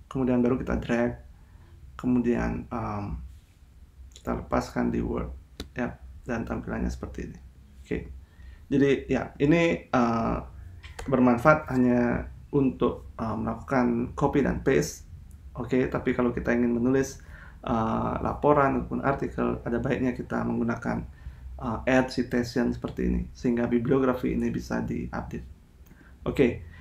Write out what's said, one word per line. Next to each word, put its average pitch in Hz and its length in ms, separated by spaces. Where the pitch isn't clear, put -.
kemudian 123 320
baru 123 160
kita 123 160
drag, 120 400
kemudian, 117 720
um, 107 480
kita 120 160
lepaskan 123 560
di 117 80
Word, 120 320
ya, 123 200
dan 117 160
tampilannya 117 480
seperti - 400
ini. - 60
Oke. - 180
Jadi, 135 400
ya, - 320
ini, 170 480
uh, 117 560
bermanfaat 127 640
hanya 123 560
untuk, 127 640
uh, 110 200
melakukan 120 760
copy 143 320
dan 120 160
paste. - 480
Oke, 127 320
tapi 127 240
kalau 123 160
kita 120 240
ingin 120 160
menulis, 131 480
uh, 113 560
laporan 139 560
ataupun 123 240
artikel, 120 560
ada 120 160
baiknya 123 400
kita 120 300
menggunakan, 117 580
uh, 117 240
add 131 240
citation 120 600
seperti - 400
ini, 62 120
sehingga 120 320
bibliografi 123 640
ini 117 160
bisa 120 320
diupdate. 117 640
Oke, 120 400